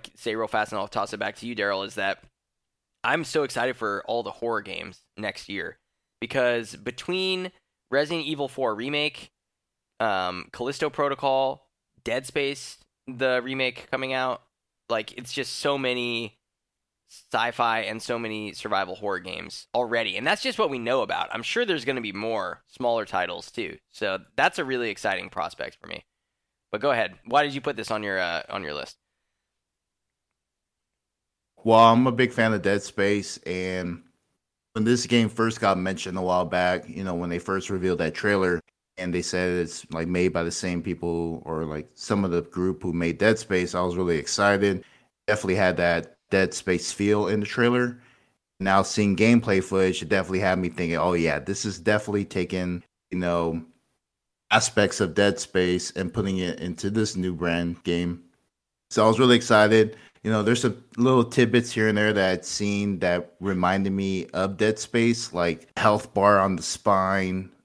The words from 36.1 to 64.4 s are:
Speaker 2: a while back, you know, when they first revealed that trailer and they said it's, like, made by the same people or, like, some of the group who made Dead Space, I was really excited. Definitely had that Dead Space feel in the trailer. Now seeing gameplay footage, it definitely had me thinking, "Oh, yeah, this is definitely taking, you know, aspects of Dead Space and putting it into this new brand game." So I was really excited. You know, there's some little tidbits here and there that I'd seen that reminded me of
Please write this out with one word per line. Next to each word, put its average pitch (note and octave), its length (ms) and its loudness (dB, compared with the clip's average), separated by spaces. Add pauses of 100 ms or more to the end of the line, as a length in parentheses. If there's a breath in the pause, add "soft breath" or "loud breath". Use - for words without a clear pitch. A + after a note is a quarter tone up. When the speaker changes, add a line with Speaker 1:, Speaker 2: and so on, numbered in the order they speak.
Speaker 2:
a F#2 40 -4
while F2+ 240 2
back, F2+ 420 0
you - 160 -10
know, F2+ 120 -4
when F2 140 -4
they E2+ 100 -4
first F#2+ 300 -4
revealed F2+ 300 0
that D#2+ 140 -2
trailer F#2+ 480 2 (360)
and F2+ 160 -4
they F2+ 80 0
said F2+ 300 -2
it's, F2 400 -4
like, E2 160 -4
made F2+ 220 2
by E2+ 140 -2
the E2+ 80 -4
same F2+ 300 -4
people E2+ 640 -4
or, D#2+ 200 -4
like, D2+ 280 -8
some G2+ 300 0
of F2+ 80 0
the E2+ 120 2
group F#2 400 -2
who F2 100 -4
made E2+ 240 0
Dead A2+ 220 4
Space, F2+ 360 -2
I F2+ 60 0
was F2+ 140 -2
really F2 220 0
excited. G2+ 680 2 (440 soft breath)
Definitely G2+ 280 2
had F#2 220 4
that E2+ 380 0 (140)
Dead F#2+ 240 2
Space - 380 -2
feel G#2 360 2
in G#2+ 120 0
the G2+ 60 -2
trailer. B2 560 0 (580 soft breath)
Now F#2+ 240 4
seeing G2+ 320 0
gameplay A2 480 4
footage, F#2 380 2
it D#2+ 80 -8
definitely F#2 300 0
had F#2 200 2
me F2+ 100 -2
thinking, E2+ 280 -2
"Oh, F2 160 0
yeah, D#2+ 260 0
this F#2+ 260 -6
is F2 140 -6
definitely G2+ 460 0
taking, F2+ 580 -4 (260)
you F2+ 80 -6
know, E2+ 460 -2 (880)
aspects G#2+ 480 2
of E2+ 160 0
Dead G2+ 240 4
Space F2+ 520 0
and F#2 220 -6
putting G2 240 -2
it F2+ 220 -4
into F2+ 300 -4
this G#2+ 260 0
new F#2 180 -2
brand E2+ 500 -2
game." F2 400 -2 (680)
So - 120 4
I A2 40 8
was A2 120 4
really B2 160 8
excited. A2 600 6 (280 loud breath)
You G#2+ 60 -2
know, G#2+ 140 2
there's A#2 180 2
some - 220 -2 (140)
little B2 260 6
tidbits A#2+ 480 4
here A2 160 2
and G#2+ 100 2
there G#2+ 160 4
that F#2+ 180 4
I'd F2+ 140 -2
seen G2+ 540 -2
that F2 400 0
reminded F#2+ 540 2
me G2 340 -2
of F#2+ 300 -2